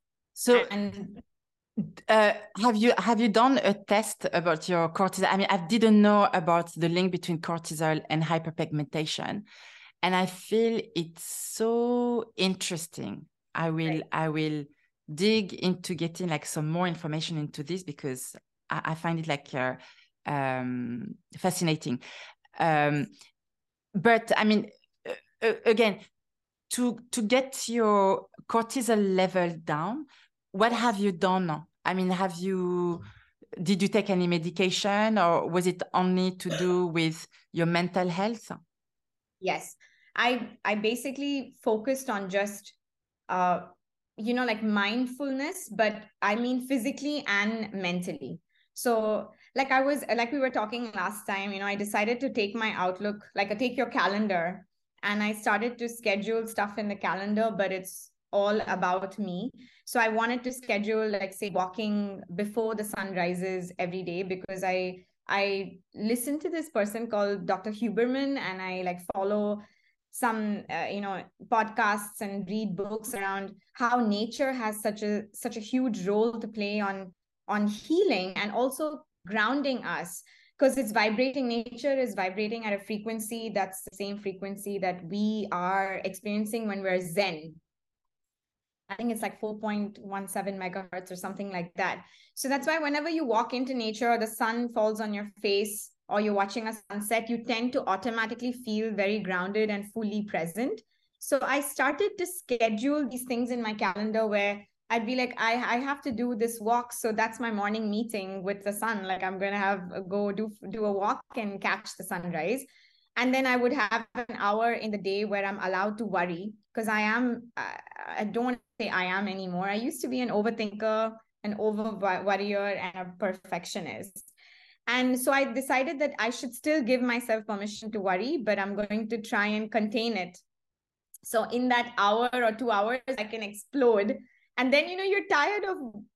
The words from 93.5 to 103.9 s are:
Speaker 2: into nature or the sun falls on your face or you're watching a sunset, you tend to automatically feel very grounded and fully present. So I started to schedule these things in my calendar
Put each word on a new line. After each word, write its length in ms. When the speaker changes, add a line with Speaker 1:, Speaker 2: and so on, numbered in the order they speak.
Speaker 2:
into 200
nature 360
or 80
the 100
sun 460
falls 260
on 140
your 180
face 500
or 100
you're 140
watching 340
a 100
sunset, 380
you 160
tend 260
to 140
automatically 640
feel 420
very 260
grounded 500
and 240
fully 300
present. 580
So 220
I 200
started 560
to 80
schedule 800
these 160
things 260
in 120
my 120
calendar 540